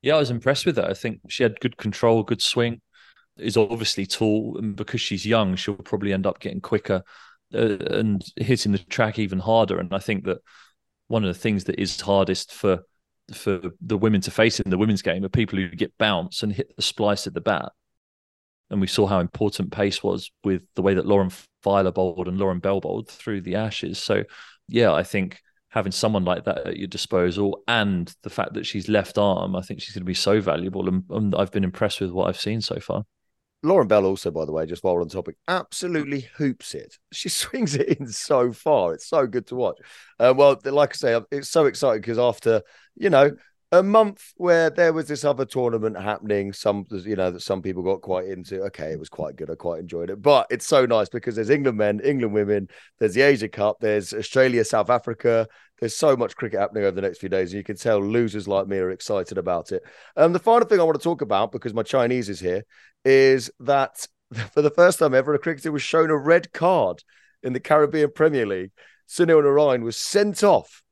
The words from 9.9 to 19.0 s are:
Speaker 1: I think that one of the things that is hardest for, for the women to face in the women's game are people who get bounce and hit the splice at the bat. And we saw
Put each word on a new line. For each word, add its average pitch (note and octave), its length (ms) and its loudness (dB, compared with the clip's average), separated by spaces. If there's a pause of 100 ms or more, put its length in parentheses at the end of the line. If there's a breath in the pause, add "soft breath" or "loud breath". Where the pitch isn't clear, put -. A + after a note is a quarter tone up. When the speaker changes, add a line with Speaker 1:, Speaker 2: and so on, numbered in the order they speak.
Speaker 1:
I G2 60 -2
think G2+ 240 -4
that F2+ 160 -4 (680 soft breath)
one A2 160 0
of G2 80 0
the F2 80 -6
things G#2 260 -2
that - 140 -4
is F#2 220 -4
hardest G2 500 2
for, F#2+ 280 0 (520)
for F#2 300 -4 (180)
the A2+ 180 -4
women G#2+ 240 2
to - 100 -8
face A2+ 280 2
in F#2+ 120 -2
the F2+ 80 0
women's G#2 240 2
game F#2 200 -2
are F#2+ 60 -6
people G2+ 300 -2
who F#2 80 -2
get F2 320 -6
bounce F#2+ 420 -2
and G#2+ 100 -4
hit - 240 -8
the - 60 -10
splice G#2 460 -2
at E2 80 -10
the E2+ 60 -6
bat. F2 300 -2 (1000)
And G2+ 100 0
we F#2 60 0
saw G2+ 180 2